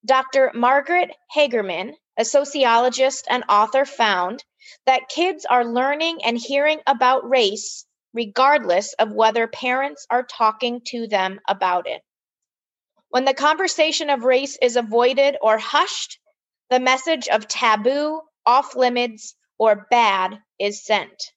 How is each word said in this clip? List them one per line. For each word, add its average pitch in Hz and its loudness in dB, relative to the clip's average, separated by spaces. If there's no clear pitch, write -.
Doctor 262 2
Margaret 277 0
Hagerman, 226 -2
a 233 0
sociologist 262 2
and 247 -2
author, 220 2
found 208 -2
that - 0
kids 330 -2
are 247 2
learning 285 -2
and 233 -2
hearing 285 -2
about 254 2
race 214 -2
regardless 226 0
of 214 0
whether 220 2
parents 262 -6
are 247 0
talking 240 -2
to 233 -8
them 190 -2
about 185 -2
it. - -8
When 247 -2
the 269 2
conversation 311 0
of 262 0
race 262 0
is 240 0
avoided 247 2
or 220 2
hushed, - -2
the 254 2
message 254 0
of 214 -2
taboo, 262 0
off 254 2
limits, 240 -2
or 208 2
bad 202 2
is 208 -6
sent. - -4